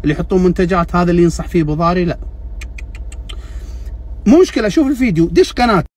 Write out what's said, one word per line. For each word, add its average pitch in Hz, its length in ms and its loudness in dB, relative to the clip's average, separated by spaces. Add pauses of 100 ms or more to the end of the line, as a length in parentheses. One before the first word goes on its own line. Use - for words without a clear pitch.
اللي 147 100 2
يحطون 185 300 0
منتجات، 175 520 2
هذا 175 160 2
اللي 170 120 4
ينصح 165 240 0
فيه 175 140 0
ابو 151 120 0
ضاري، 170 320 0
لا. 165 120 -4 (2000)
مو 302 140 8
مشكله، 220 280 0
شوف 269 180 2
الفيديو، 226 380 2
دش 170 280 2
قناتي 226 440 2